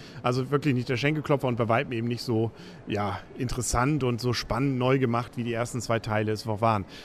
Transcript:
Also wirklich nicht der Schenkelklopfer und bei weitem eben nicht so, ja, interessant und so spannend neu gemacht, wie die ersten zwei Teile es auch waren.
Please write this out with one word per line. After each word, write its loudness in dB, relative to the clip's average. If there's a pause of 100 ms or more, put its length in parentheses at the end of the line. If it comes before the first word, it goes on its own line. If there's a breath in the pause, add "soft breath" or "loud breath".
(220 loud breath)
Also 0
wirklich 2
nicht -2
der 0
Schenkelklopfer 0
und 0
bei 2
weitem 2
eben -2
nicht -2
so, 0 (360 loud breath)
ja, -2 (180)
interessant 0
und 0
so 2
spannend 0
neu 4
gemacht, 0
wie -2
die -2
ersten -2
zwei 2
Teile 0
es -4
auch -2
waren. 4 (200 loud breath)